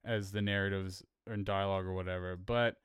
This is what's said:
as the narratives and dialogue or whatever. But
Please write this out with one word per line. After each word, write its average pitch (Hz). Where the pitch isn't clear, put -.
as 104
the 104
narratives 98
and 104
dialogue 98
or 92
whatever. 92
But 117